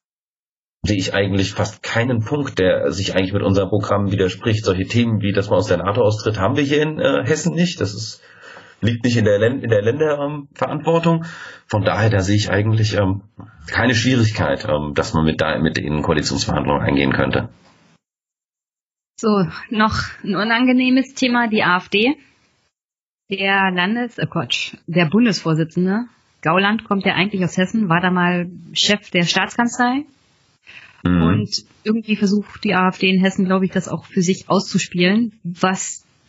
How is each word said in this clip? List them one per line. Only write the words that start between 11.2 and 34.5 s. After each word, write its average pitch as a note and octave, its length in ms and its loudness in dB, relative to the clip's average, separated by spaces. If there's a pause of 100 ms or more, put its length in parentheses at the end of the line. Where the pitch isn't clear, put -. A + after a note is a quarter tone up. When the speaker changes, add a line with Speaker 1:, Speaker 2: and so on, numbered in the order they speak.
Speaker 1:
Von G#2 160 0
daher, G2+ 260 2
da G#2 120 2
sehe G2 140 2
ich G2+ 140 0
eigentlich, G#2+ 480 0
ähm, G2 240 0 (460)
keine A#2+ 260 0
Schwierigkeit, G#2+ 720 0
ähm, D2+ 280 -2
dass D2+ 180 -2
man D#2+ 100 2
mit D#2 160 2
da, D#2 200 0
mit D#2 180 0
denen D2 240 -2
Koalitionsverhandlungen C#2+ 800 -2
eingehen C#2 320 2
könnte. C2 360 0 (1700)
Speaker 2:
So, G#3 280 2 (240)
noch A3 240 0 (300)
ein G3 120 -2
unangenehmes B3+ 800 2
Thema, A#3+ 340 0
die G#3+ 140 0
A F3 160 2
F - 120 -8
D. A3+ 260 2 (1120)
Der G3 400 0
Landes-, G#3+ 480 -2
äh, D#3+ 80 -4
Quatsch, - 480 -6 (140)
der E3+ 180 2
Bundesvorsitzende F3+ 1000 0 (360)
Gauland G3 440 0
kommt G3 200 -2
ja F#3+ 80 2
eigentlich F#3+ 300 -2
aus E3+ 120 -4
Hessen, F#3 320 0
war E3 140 2
da F3+ 80 2
mal F3 400 0 (240)
Chef - 380 -2
der F3 140 2
Staatskanzlei. A#3+ 800 0 (1000)
Speaker 1:
Mhm. F2 180 2
Speaker 2:
Und G#3 280 2 (340)
irgendwie G#3+ 320 0
versucht G3+ 480 -2
die G3 100 0
A F#3 160 4
F F#3 80 -2
D F#3+ 120 2
in F#3+ 120 4
Hessen, F#3+ 240 2
glaube F#3+ 200 2
ich, F3 60 -4
das - 160 -2
auch - 180 -8
für - 160 -2
sich F3+ 280 -2
auszuspielen, G3 960 0